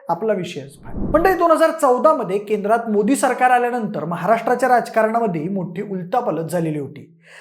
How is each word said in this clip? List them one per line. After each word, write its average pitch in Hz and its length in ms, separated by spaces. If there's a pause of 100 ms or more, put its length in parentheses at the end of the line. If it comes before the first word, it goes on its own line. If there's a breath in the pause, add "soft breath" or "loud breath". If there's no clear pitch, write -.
आपला 214 240
विषयच 165 460
काय. - 160
मंडळी, 359 400
दोन 339 160
हजार 311 200
चौदा 285 420
मध्ये 208 260
केंद्रात 214 520
मोदी 208 260
सरकार 254 340
आल्यानंतर 240 540
महाराष्ट्राच्या 226 640
राजकारणामध्ये 220 800
मोठी 180 340
उलथापालथ 185 640
झालेली 160 320
होती. 131 320 (300 loud breath)